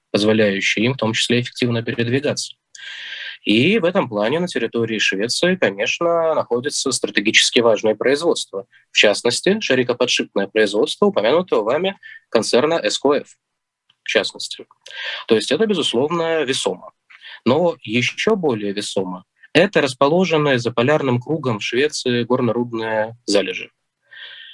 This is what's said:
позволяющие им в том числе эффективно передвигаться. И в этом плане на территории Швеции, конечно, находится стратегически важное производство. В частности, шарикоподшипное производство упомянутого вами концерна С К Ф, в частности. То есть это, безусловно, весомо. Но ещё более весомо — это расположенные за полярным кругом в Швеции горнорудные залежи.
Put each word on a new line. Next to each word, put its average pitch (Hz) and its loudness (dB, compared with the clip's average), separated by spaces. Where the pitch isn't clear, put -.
позволяющие 104 2
им 131 0
в - -6
том 110 -2
числе 117 0
эффективно 120 -2
передвигаться. 117 -4
И 131 2
в 165 0
этом 175 0
плане 113 0
на 180 0
территории 113 -2
Швеции, 123 0
конечно, 160 0
находится 127 -2
стратегически - 2
важное 110 4
производство. 135 0
В - -2
частности, 120 2
шарикоподшипное 120 0
производство 110 2
упомянутого 147 2
вами 170 -2
концерна 127 2
С 104 -2
К - -2
Ф, 107 -4
в - -10
частности. - -4
То 113 4
есть 107 0
это, 185 2
безусловно, 165 0
весомо. 120 -4
Но 160 2
ещё 123 0
более 113 -2
весомо — 92 -6
это 170 4
расположенные 147 2
за 117 -2
полярным 127 0
кругом 143 -4
в - -8
Швеции 123 -2
горнорудные 113 -2
залежи. 98 -2